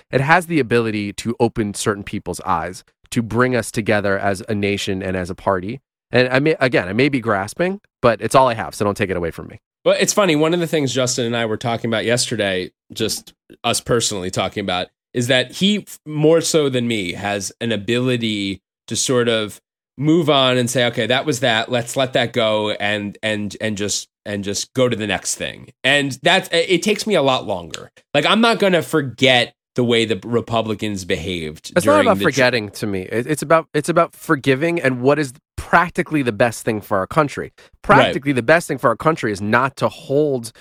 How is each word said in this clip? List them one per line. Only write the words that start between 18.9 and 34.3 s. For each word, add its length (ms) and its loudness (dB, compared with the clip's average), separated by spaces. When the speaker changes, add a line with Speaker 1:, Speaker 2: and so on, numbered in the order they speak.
Speaker 2:
sort 320 2
of 320 -2
move 300 4
on 300 4
and 100 2
say, 180 2
"Okay, 200 -2
that 180 0
was 160 -2
that. 300 0
Let's 260 -4
let 180 -2
that 200 0
go 380 0
and, 500 -4
and, 400 -4
and 160 -4
just, 300 -4
and 180 -6
just 300 -6
go 160 2
to 60 -2
the 100 -4
next 300 -4
thing." 340 -12
And 400 2
that's, 260 2
it, 200 0
it 140 2
takes 240 0
me 80 0
a 80 4
lot 240 0
longer. 440 -8
Like, 140 2
I'm 160 4
not 160 4
gonna 240 2
forget 720 2
the 100 0
way 200 2
the 200 -2
Republicans 840 -2
behaved 680 -10
Speaker 1:
It's 100 2
not 60 6
Speaker 2:
during 160 4
Speaker 1:
about 100 4
Speaker 2:
the 60 -2
tr- 60 4
Speaker 1:
forgetting 400 2
to 160 -8
me. 160 -4
It, 240 -4
it's 160 -4
about, 320 2
it's 140 -2
about 260 0
forgiving 680 0